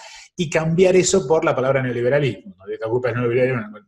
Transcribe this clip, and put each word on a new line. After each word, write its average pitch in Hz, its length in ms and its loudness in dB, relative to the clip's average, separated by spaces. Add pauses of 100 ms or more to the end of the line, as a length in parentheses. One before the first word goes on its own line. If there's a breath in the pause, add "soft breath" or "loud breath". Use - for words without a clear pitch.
(360 loud breath)
y 165 140 -4
cambiar 170 460 2
eso 185 320 2
por 160 160 2
la 156 100 2
palabra 131 260 0
neoliberalismo, 123 800 -2
¿no? - 80 -20
De 107 100 -8
la 113 120 -6
culpa 123 220 -2
es 110 40 -6
neoliberalismo. 120 720 -2